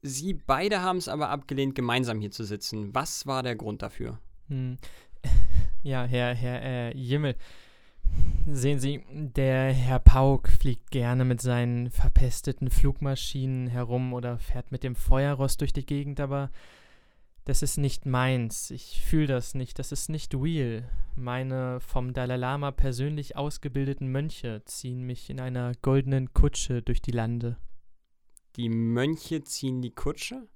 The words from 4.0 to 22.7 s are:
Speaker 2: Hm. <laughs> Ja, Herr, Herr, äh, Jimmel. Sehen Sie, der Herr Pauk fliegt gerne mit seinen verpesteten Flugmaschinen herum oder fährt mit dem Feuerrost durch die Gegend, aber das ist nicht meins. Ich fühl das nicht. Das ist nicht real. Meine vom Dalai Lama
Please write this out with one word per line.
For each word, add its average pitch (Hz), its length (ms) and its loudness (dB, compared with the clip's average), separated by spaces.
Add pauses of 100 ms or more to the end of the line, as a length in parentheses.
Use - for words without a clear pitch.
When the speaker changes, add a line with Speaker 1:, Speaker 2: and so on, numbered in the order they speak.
Speaker 2:
Hm. 131 300 -8 (440)
<laughs> - 60 -6 (560)
Ja, 131 220 -2
Herr, 123 280 0
Herr, 123 300 -6
äh, 123 340 -6
Jimmel. 131 380 -2 (1120)
Sehen 139 300 2
Sie, 139 320 -4
der 131 600 -2
Herr 127 260 2
Pauk 135 480 8
fliegt - 420 6
gerne 123 360 -2
mit 123 160 -2
seinen 120 500 -2
verpesteten - 760 4
Flugmaschinen 131 1000 2
herum 123 460 -4
oder 120 260 -6
fährt - 320 -4
mit 127 120 -8
dem 127 120 -6
Feuerrost 135 640 2
durch 143 140 0
die 139 120 -4
Gegend, 143 360 -8
aber 139 280 -6 (960)
das - 180 0
ist - 160 -4
nicht 139 300 -2
meins. 127 640 -2
Ich - 320 -2
fühl 156 240 2
das 127 260 -4
nicht. 131 240 -8
Das - 140 -10
ist - 180 -8
nicht 156 240 -6
real. 127 560 -4 (260)
Meine 127 640 -6
vom 127 320 -4
Dalai 127 260 -4
Lama 139 340 -4